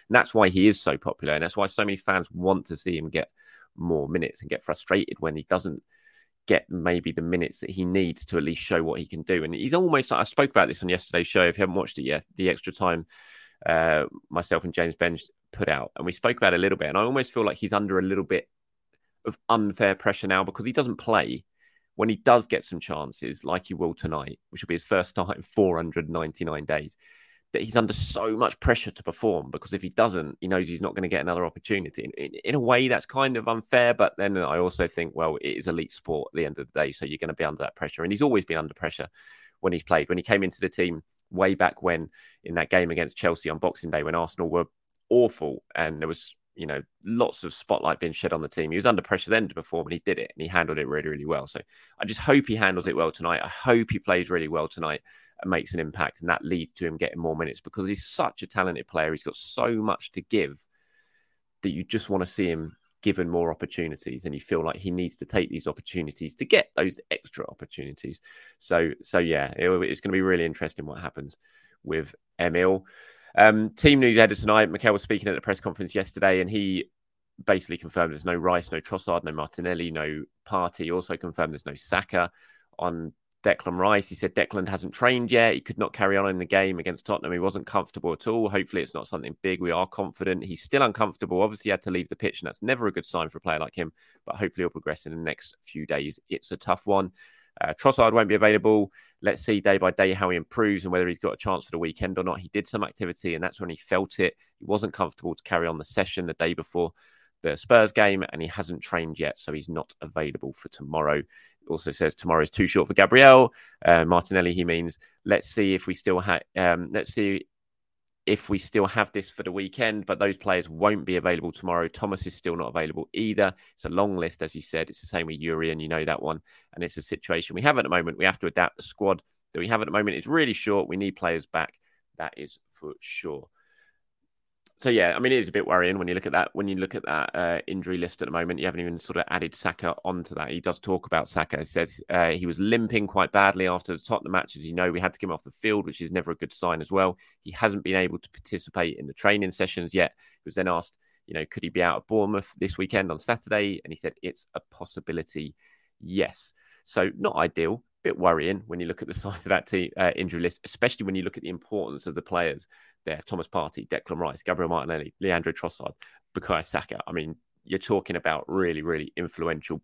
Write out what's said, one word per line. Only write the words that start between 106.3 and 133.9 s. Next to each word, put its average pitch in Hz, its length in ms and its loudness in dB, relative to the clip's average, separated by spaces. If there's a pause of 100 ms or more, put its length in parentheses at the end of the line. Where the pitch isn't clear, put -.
day 85 200 -2
before 85 380 -4 (520)
the 78 120 -2
Spurs 110 380 6
game, 98 400 4
and 80 80 -6
he 80 80 -4
hasn't 85 320 -8
trained 80 380 -4
yet, 73 200 -4
so 76 140 -10
he's 78 160 -8
not 80 320 -8
available 76 500 -6
for - 160 -18
tomorrow. 76 520 0
It - 500 -14
also 78 220 -6
says 78 220 0
tomorrow 82 280 2
is 76 80 0
too 95 180 2
short 80 220 2
for 98 40 -4
Gabriel. 131 600 12 (320)
Uh, 85 180 8
Martinelli, 87 500 4
he 87 120 0
means. 85 340 -2 (240)
Let's - 240 2
see 98 280 2
if - 120 -4
we 92 60 0
still 90 260 0
ha-, 92 220 0 (160)
um, 87 340 2
let's - 220 -4
see 98 340 0 (800)
if - 240 0
we 101 80 2
still 98 300 2
have 104 240 0
this 98 180 -6
for - 140 -12
the 92 80 -8
weekend, 101 560 -4
but 95 100 -2
those 101 180 2
players 90 320 0
won't 87 380 0
be 90 120 0
available 82 340 0
tomorrow. 87 360 -2
Thomas 98 380 -6
is 92 80 -10
still - 220 -4
not 85 140 -4
available 78 440 -4
either. 104 400 2 (220)
It's - 100 -12
a 80 40 -6
long 95 280 2
list, 82 240 -4
as 80 140 -6
you 76 80 -14
said. 80 260 -4
It's - 120 -16
the - 40 -16
same 85 220 -4
with 80 120 -8
Yuri, 80 300 -2
and 80 100 -4
you 78 80 -8
know 80 180 -2
that 78 180 -2
one. 80 180 -4 (320)
And 87 100 -10
it's 82 140 -8
a 78 60 -10
situation 82 500 -4
we 90 80 -6
have 143 160 2
at 113 60 4
the 67 60 -4
moment. 85 280 0
We 90 80 2
have 92 140 2
to 90 80 -4
adapt. 87 300 0
The - 60 -16
squad 98 380 0 (320)
that - 60 -6
we 87 80 -4
have 110 140 0
at 110 40 -4
the - 60 -6
moment 101 260 0
is - 80 -10
really 143 280 2
short. 101 360 0
We 90 80 -4
need 98 180 -4
players 85 300 -2
back. - 280 -4 (440)
That 80 180 -8
is - 220 -14 (100)
for - 320 -16
sure. 71 480 -10 (1300)